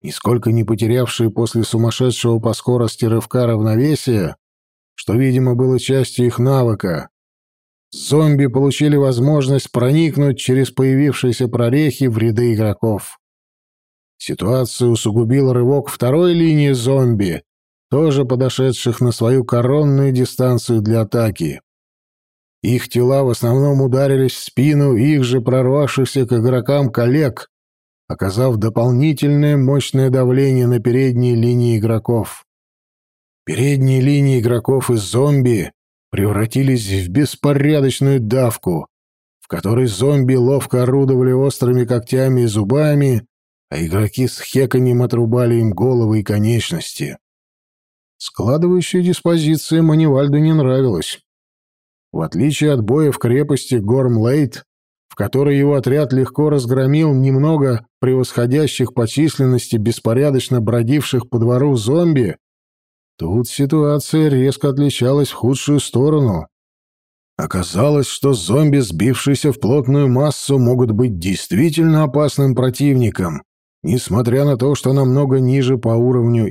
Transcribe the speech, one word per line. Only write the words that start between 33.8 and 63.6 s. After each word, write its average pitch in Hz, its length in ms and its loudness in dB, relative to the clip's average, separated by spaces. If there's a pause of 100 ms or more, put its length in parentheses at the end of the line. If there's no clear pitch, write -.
линии 139 380 2
игроков 123 500 0
из 113 120 2
зомби 123 720 0 (360)
превратились 110 800 0
в 95 220 -4
беспорядочную 139 1120 0
давку, 113 640 -2 (540)
в - 60 -20
которой 113 400 -2
зомби 131 480 0
ловко 127 480 0
орудовали 131 500 2
острыми 127 500 0
когтями 123 580 0
и 120 40 2
зубами, 131 840 0 (420)
а 78 160 -6
игроки 104 420 -2
с - 120 -8
хеканьем 127 640 0
отрубали 120 520 0
им 113 160 2
головы 110 500 0
и - 20 -6
конечности. 107 920 -4 (1000)
Складывающая 175 840 -2
диспозиция 165 800 0
Манивальду 147 560 2
не 156 160 2
нравилась. 131 680 0 (920)
В 78 80 -4
отличие 143 500 0
от 131 100 0
боя 135 300 2
в - 60 -6
крепости 131 580 0
Гормлейт, 120 880 0 (460)
в - 60 -20
которой 139 420 0
его 143 180 2
отряд 135 380 0
легко 139 360 0
разгромил 139 640 2
немного 135 720 2 (140)
превосходящих 127 960 0
по 117 140 0
численности 127 680 0
беспорядочно 120 840 0
бродивших 120 680 -2
по 117 100 -2
двору 123 360 2
зомби, 127 600 0 (800)
тут 101 320 -4
ситуация 147 800 0